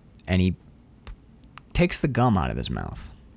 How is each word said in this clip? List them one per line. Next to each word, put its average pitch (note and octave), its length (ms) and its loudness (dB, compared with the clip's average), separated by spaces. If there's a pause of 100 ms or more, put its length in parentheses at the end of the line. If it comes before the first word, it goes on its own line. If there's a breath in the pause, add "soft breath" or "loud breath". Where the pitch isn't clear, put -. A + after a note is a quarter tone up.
(280)
and F#2 140 2
he F2+ 140 2 (1200)
takes F3+ 260 0
the E3 80 0
gum B2 300 4
out C2+ 120 2
of A1+ 80 -4
his B1 140 -6
mouth G1+ 400 -8 (260)